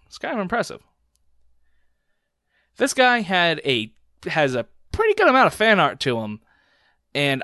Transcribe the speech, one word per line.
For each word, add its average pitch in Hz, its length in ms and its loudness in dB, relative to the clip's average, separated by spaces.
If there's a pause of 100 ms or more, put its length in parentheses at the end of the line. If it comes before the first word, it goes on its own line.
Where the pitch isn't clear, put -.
it's - 100 -20
kind - 180 -8
of 214 60 -4
impressive. 190 400 -6 (2000)
This 269 160 -2
guy 247 280 2
had 170 440 0
a, 117 280 -2 (320)
has 156 300 0
a 120 120 -4 (260)
pretty 427 220 0
good 415 120 2
amount 254 200 4
of - 60 0
fan 214 260 2
art 135 220 0
to 123 180 -2
him, 107 200 -10 (760)
and 139 300 -2